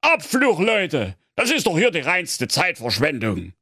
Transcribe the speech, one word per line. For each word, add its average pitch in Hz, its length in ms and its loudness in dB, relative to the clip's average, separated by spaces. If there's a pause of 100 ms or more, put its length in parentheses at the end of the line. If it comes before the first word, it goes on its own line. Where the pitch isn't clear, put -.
Abfluch, 254 580 2
Leute, 180 560 0 (180)
das - 160 -2
ist 277 160 2
doch 185 100 2
hier 220 140 4
die 170 100 -2
reinste 156 480 -2
Zeitverschwendung. 113 1120 -2